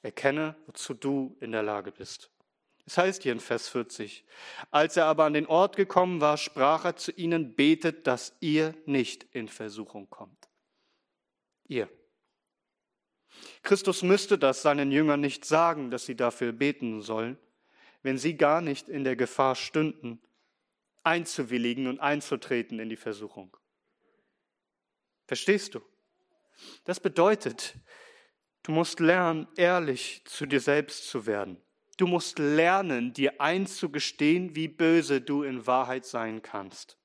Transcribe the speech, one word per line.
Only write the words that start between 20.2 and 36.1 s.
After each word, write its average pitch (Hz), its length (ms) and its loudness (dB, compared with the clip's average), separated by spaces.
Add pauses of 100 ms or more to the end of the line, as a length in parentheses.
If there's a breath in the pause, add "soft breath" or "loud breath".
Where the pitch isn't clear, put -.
einzuwilligen 127 840 -2
und 131 120 -6
einzutreten 135 800 -2
in 110 100 -10
die 110 60 -8
Versuchung. 101 640 -14 (1700)
Verstehst - 500 -2
du? 120 60 -10 (1040 loud breath)
Das 180 140 -4
bedeutet, 190 760 0 (880 soft breath)
du - 80 -6
musst 160 280 0
lernen, 165 480 4 (100)
ehrlich 175 680 0
zu - 220 -10
dir 139 120 2
selbst 147 480 0
zu 110 200 -6
werden. 98 340 -4 (360)
Du 185 100 2
musst 175 320 -2
lernen, 151 760 2
dir 135 260 0
einzugestehen, 165 1160 0
wie 160 120 -4
böse 160 540 4
du 143 220 -2
in 127 240 -6
Wahrheit 127 380 0
sein 113 360 -6